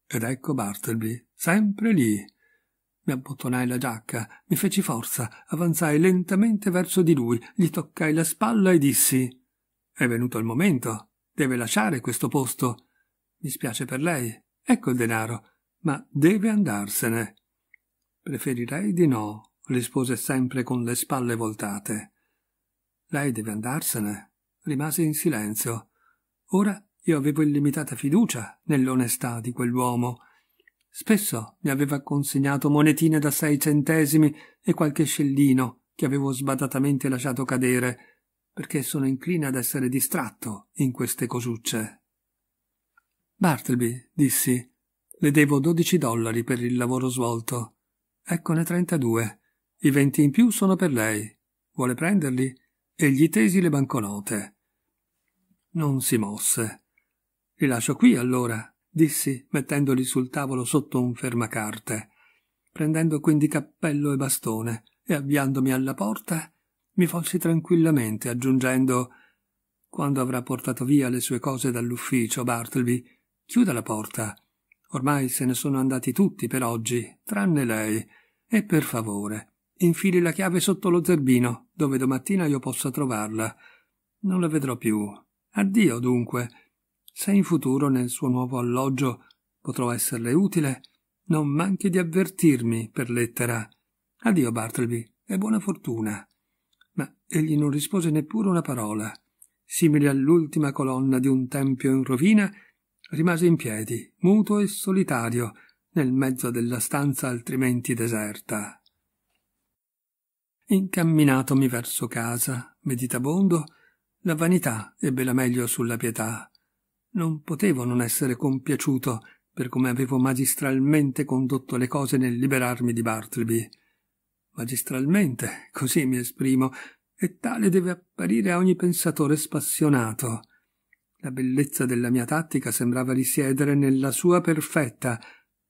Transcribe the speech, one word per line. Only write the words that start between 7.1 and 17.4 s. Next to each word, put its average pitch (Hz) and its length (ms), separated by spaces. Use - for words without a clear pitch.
lui, 120 240
gli 165 160
toccai 156 440
la 185 100
spalla 214 480
e 175 60
dissi: 131 520
"È 127 160
venuto 120 300
il 113 80
momento, 117 640
deve 131 280
lasciare 147 420
questo 127 300
posto. 127 580
Mi 151 100
spiace 123 340
per 131 160
lei, 139 340
ecco - 300
il 123 40
denaro, 113 600
ma 139 300
deve 185 380
andarsene." 113 880